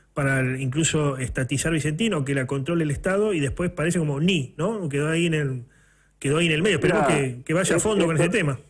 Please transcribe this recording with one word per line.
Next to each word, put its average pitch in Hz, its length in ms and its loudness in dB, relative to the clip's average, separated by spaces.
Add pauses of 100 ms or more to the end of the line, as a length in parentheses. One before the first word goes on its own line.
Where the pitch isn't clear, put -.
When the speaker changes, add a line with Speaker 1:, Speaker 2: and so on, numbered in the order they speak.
(120)
Speaker 1:
para 135 260 0
el, 131 220 -2
incluso 143 580 0
estatizar 135 540 -2
Vicentín 160 420 0
o 147 100 -2
que 139 120 -2
la 131 100 0
controle 139 380 -2
el 147 80 -2
Estado, 196 420 0
y 160 60 0
después 143 300 -2
parece 170 280 -2
como 147 220 -2
ni, 160 360 0
¿no? 190 320 -4
Quedó 143 200 -2
ahí 165 180 2
en 165 80 0
el, 131 300 -2 (560)
quedó 139 180 2
ahí 170 80 4
en 165 60 2
el 151 100 2
medio. 196 140 2
Esperemos 151 320 2
Speaker 2:
Mirá, 151 120 2
Speaker 1:
que, 127 220 -4
que - 100 -4
vaya 180 220 2
a 170 40 2
Speaker 2:
es-, 170 40 0
Speaker 1:
fondo 202 240 2
con 165 80 0
Speaker 2:
esto, 165 140 2
Speaker 1:
ese 214 100 2
tema. 143 320 0